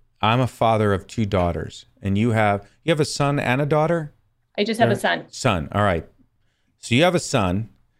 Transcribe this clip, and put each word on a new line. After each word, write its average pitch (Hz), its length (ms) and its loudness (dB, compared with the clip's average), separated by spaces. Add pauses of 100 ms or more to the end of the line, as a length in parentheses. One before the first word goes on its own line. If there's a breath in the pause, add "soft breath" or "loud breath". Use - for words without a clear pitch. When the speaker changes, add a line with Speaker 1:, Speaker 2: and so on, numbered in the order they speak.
(200)
Speaker 1:
I'm 113 200 2
a 127 60 2
father 110 460 2
of 95 140 -2
two - 180 -4
daughters, 87 640 -2 (160)
and 98 160 0
you 117 140 2
have, 104 340 0 (180 soft breath)
you 151 60 0
have 156 100 2
a 151 40 2
son 143 340 -2
and 127 220 0
a 147 60 -2
daughter? 156 460 0 (440)
Speaker 2:
I 208 80 -2
just 226 160 -2
have 233 100 4
a - 20 2
Speaker 1:
Or - 40 -2
Speaker 2:
son. 170 340 -2
Speaker 1:
Son. 90 420 -2
All 101 100 2
right. 87 240 0 (760)
So - 140 -4
you 135 100 4
have 180 100 2
a 175 60 0
son, 104 480 -2 (320)